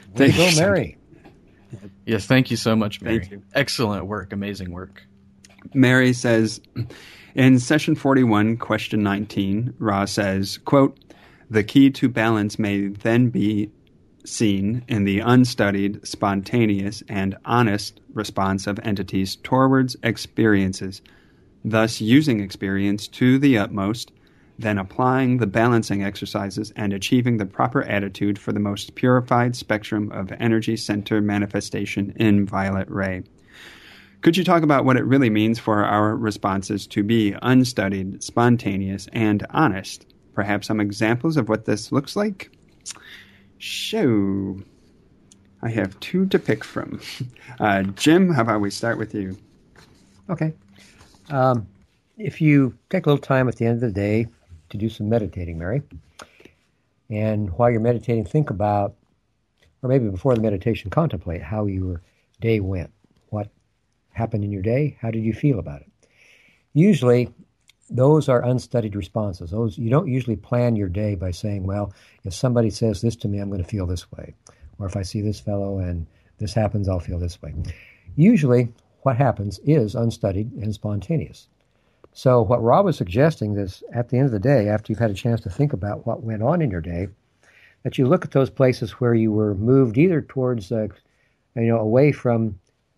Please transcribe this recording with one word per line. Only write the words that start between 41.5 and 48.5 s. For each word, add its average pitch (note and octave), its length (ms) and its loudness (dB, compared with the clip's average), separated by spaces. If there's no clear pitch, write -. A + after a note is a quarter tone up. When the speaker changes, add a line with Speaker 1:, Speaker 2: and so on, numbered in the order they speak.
Speaker 2:
this G#2+ 260 -4
looks C3+ 240 -4
like? G#3 340 -4
So, G2 1040 -2
I A#2 80 -4
have G2 300 -4
two F#3+ 280 -2
to F#3+ 120 2
pick - 240 -2
from. - 420 -10
<laughs> - 540 -14
Uh, G2 240 2
Jim, D#3+ 500 4
how B2+ 80 0
about A2 200 0